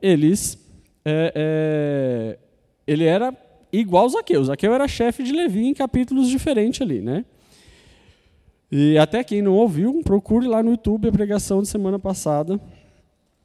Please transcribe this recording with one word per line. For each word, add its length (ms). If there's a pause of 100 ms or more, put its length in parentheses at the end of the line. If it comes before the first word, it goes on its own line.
eles, 560 (440)
é, 320
é, 1040 (480)
ele 180
era 300 (380)
igual 360
Zaqueu. 360
Zaqueu 300
era 120
chefe 360
de 100
Levi 320
em 100
capítulos 540
diferentes 540
ali, 180
né? 240 (1500)
E 220
até 240
quem 180
não 120
ouviu, 500
procure 460
lá 120
no 120
YouTube 340
a 60
pregação 500
de 60
semana 280
passada, 640 (840)